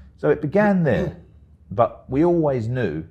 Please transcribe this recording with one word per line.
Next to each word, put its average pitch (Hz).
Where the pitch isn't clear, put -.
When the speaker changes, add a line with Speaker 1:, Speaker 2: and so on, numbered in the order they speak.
Speaker 1:
so -
it 143
began 190
there, 95
Speaker 2:
<clears throat> -
Speaker 1:
but 107
we 135
always 147
knew, 98